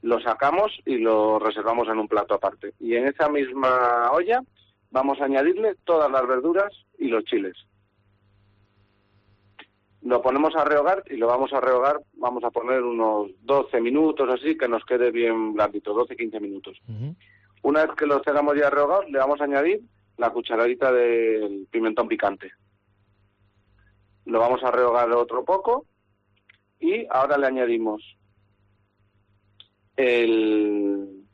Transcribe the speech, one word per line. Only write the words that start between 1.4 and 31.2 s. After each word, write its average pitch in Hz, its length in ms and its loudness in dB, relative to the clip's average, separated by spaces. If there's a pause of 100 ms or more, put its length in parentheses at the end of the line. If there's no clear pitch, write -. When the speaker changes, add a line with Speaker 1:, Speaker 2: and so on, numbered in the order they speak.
Speaker 1:
en 110 80 -2
un 107 100 -4
plato 104 280 0
aparte. 98 440 -6
Y 113 160 -4
en 123 120 0
esa 147 220 0
misma 127 840 0
olla 202 320 0 (480)
vamos 139 280 0
a 143 60 -2
añadirle 180 480 2 (120)
todas 156 260 2
las 131 160 0
verduras 170 440 0 (280)
y 139 80 -4
los 113 160 0
chiles. 95 340 -4 (2500)
Lo 120 180 0
ponemos 147 340 0
a 156 80 2
rehogar 151 460 2
y - 60 -8
lo 113 100 -2
vamos 127 260 0
a 135 80 -2
rehogar, 135 400 2 (140)
vamos 123 300 -4
a 117 80 -2
poner 123 320 -2
unos 110 480 -2 (100)
doce 131 400 0
minutos 143 480 2
así, 143 260 0
que 143 120 -2
nos 117 180 -2
quede 123 240 2
bien 113 460 -2
blandito, 104 400 -2
doce, 120 200 -2
quince 110 240 -8
minutos. 98 380 -12 (100)
Speaker 2:
Ujú. 120 280 -10 (480)
Speaker 1:
Una 156 240 2
vez - 100 -8
que 151 80 -2
lo 139 160 2
tengamos 147 340 0
ya 143 140 2
rehogado, 147 400 2
le 139 80 -2
vamos 143 240 0
a 147 40 -2
añadir 147 360 0 (360)
la 120 120 0
cucharadita 120 600 0
del 113 800 0
pimentón 113 360 -2
picante. 101 440 -4 (1700)
Lo 113 140 0
vamos 120 240 2
a 127 60 0
rehogar 120 420 2
otro 120 320 0
poco 196 440 -2 (920)
y 208 300 -2
ahora 139 300 2
le 135 80 2
añadimos 117 560 -2 (1900)
el 107 1300 2 (100)